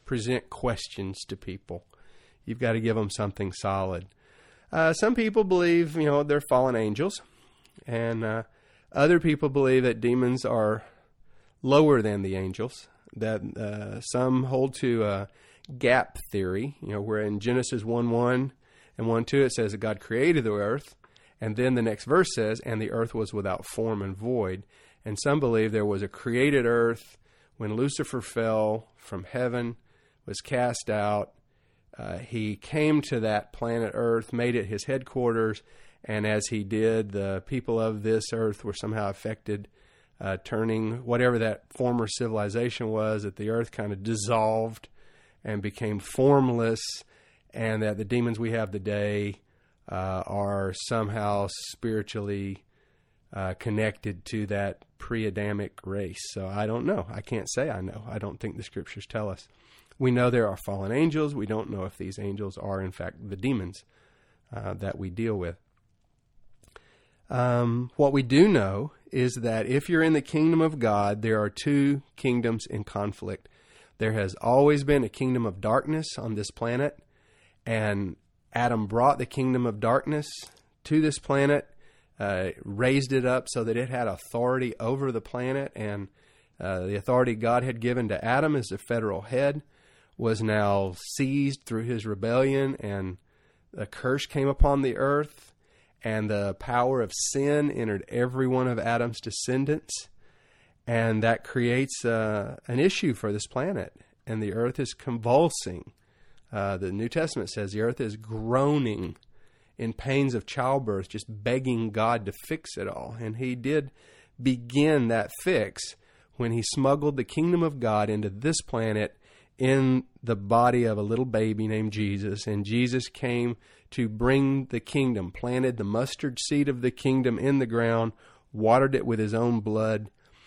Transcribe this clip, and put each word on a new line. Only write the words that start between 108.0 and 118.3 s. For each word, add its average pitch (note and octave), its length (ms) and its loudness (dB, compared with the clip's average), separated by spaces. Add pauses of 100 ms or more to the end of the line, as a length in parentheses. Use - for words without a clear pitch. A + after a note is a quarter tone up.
groaning A2+ 1000 0 (640)
in A2+ 160 -4
pains C3+ 400 0
of A2 100 -2
childbirth, B2 640 -2
just - 200 -10
begging A2+ 640 0
God A2 360 0
to G2 60 -6 (140)
fix - 300 -8
it F#2+ 100 -6
all. - 320 -10
And A2 180 -6
he B2+ 180 -4
did C#3 360 -2 (520)
begin B2+ 640 4
that A2+ 220 0 (100)
fix B2 540 -2 (420)
when A#2 160 -2
he A#2 100 0 (120)
smuggled C#3+ 420 2
the B2+ 80 -2
kingdom E3+ 380 2
of D3 180 -2
God G#2+ 300 2
into G#2 180 0
this A#2 320 -2